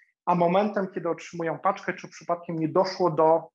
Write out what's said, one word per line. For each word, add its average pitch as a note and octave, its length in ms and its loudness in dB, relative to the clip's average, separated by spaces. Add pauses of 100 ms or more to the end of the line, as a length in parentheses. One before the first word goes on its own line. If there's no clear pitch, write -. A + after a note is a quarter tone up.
(260)
a F3+ 100 2
momentem, F#3+ 520 2
kiedy E3+ 220 -6
otrzymują E3 500 -6
paczkę, - 340 -2
czy - 140 -16
przypadkiem E3+ 520 -6
nie D#3+ 100 -2
doszło F3+ 420 2
do D#3+ 440 4